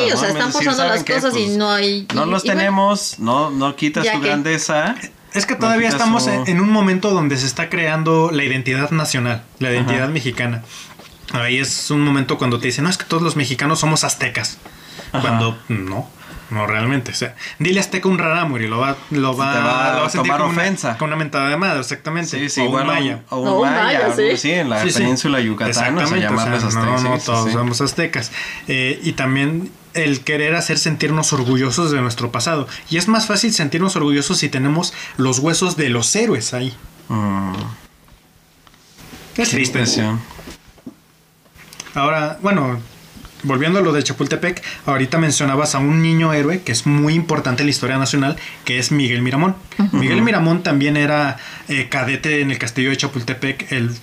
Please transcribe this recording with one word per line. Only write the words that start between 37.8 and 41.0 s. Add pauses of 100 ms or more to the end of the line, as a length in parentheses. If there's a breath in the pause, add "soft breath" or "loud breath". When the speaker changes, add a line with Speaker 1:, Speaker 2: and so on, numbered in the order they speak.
Speaker 3:
Es
Speaker 2:
Qué
Speaker 3:
triste.
Speaker 2:
impresión. (1800)